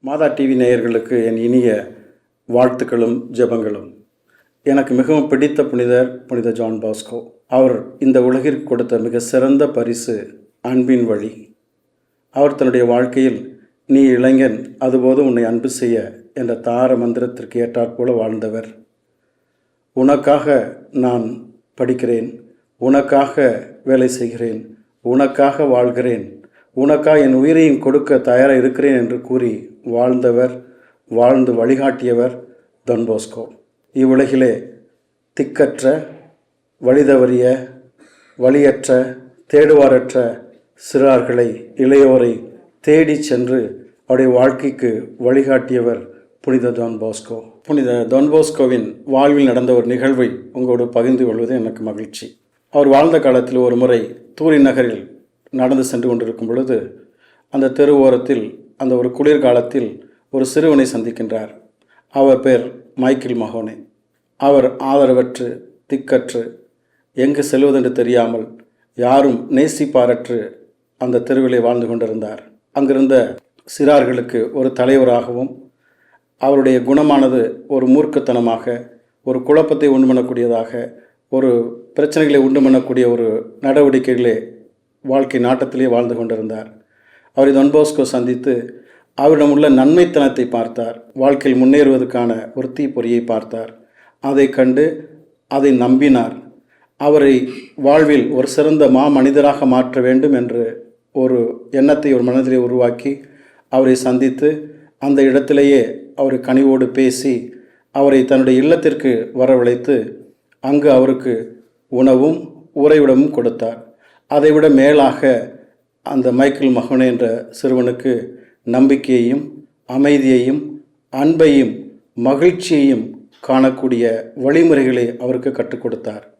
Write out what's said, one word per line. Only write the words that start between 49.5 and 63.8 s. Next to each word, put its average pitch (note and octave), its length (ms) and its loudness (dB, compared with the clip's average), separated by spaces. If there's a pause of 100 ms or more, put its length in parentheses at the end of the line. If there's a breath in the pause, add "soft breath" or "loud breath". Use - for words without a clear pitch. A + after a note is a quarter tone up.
ஒரு A#2+ 120 2
நிகழ்வை B2+ 440 0 (220)
உங்களோடு B2 360 -2
பகிர்ந்து B2 380 0
கொள்வது A#2 280 -4
எனக்கு A2 280 -6
மகிழ்ச்சி. G#2+ 540 -12 (340)
அவர் C#3+ 160 2
வாழ்ந்த D3+ 340 4
காலத்தில் B2+ 360 2
ஒரு B2 200 2
முறை A#2+ 400 0 (180)
தூரின் D#3 280 4
நகரில் A#2+ 600 -2 (260)
நடந்து C3 340 0
சென்று B2+ 240 -4
கொண்டிருக்கும் A#2 380 -6
பொழுது, B2 580 -6 (460 soft breath)
அந்த C3+ 200 0
தெரு C#3+ 260 2
ஓரத்தில், B2 680 0 (120)
அந்த B2+ 200 -2
ஒரு B2 140 -2
குளிர்காலத்தில் B2 1000 0 (200 soft breath)
ஒரு C3 160 -4
சிறுவனை D3 400 2 (100)
சந்திக்கின்றார். A2+ 520 -8 (600)
அவர் C3+ 320 2
பேர் B2 440 -2 (100)
மைக்கேல் B2+ 460 -2
மகோனே. A2 460 -10 (500)